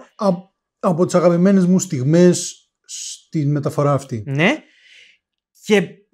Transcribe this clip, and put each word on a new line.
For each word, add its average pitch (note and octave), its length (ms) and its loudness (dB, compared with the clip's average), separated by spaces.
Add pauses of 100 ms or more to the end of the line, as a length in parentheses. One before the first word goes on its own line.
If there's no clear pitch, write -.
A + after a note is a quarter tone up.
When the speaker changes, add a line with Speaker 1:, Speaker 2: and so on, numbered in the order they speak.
(160)
Speaker 1:
Α, G#3 120 -4 (520)
από F3+ 260 -2
τις F3+ 100 -4
αγαπημένες F3+ 500 4
μου F#3 140 2
στιγμές E3 760 2 (320)
στη - 600 -10
μεταφορά C#3+ 480 -2
αυτή. A#2+ 320 -6
Speaker 2:
Ναι. D#3+ 320 -2 (1080)
Και G3 220 0 (260)